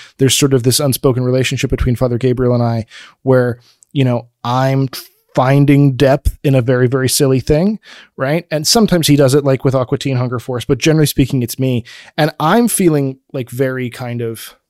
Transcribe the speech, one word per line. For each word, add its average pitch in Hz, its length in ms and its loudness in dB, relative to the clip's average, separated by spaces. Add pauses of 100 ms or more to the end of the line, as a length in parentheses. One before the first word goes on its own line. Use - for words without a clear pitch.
(180)
there's 135 180 2
sort 139 180 2
of 123 100 0
this 127 180 0
unspoken 127 420 0
relationship 127 460 -2
between 127 260 0
Father 120 220 -2
Gabriel 123 360 0
and 120 80 0
I 117 240 -2 (360)
where, 123 380 0 (340)
you 139 100 0
know, 120 240 -2 (160)
I'm 135 460 -2 (460)
finding 139 600 4
depth 135 480 0
in 139 100 0
a 131 80 2
very, 127 260 0
very 131 200 -2
silly 131 320 2
thing, 175 400 0 (380)
right? 147 340 -4
And 156 160 -4
sometimes 185 400 2
he 147 80 4
does 135 200 4
it, 143 100 2
like, 135 180 0
with 127 100 0
Aqua 131 240 -2
Teen 135 200 -4
Hunger 123 200 -4
Force, 120 280 -8
but 139 140 -2
generally 156 280 2
speaking, 135 340 -2
it's - 160 -6
me. 127 280 -2 (320)
And 156 120 0 (120)
I'm 214 260 2
feeling, 147 520 0 (120)
like, 131 180 -8
very 131 400 -4
kind 120 320 -10
of 113 320 -10 (160)